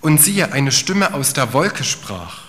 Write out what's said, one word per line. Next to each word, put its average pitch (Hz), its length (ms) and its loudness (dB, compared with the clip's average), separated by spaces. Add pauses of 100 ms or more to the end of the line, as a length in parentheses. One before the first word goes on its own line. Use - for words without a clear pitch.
Und 156 200 4
siehe, 190 320 2
eine 139 200 0
Stimme 190 420 0
aus 139 200 -2
der 123 180 0
Wolke 160 320 0
sprach - 640 -8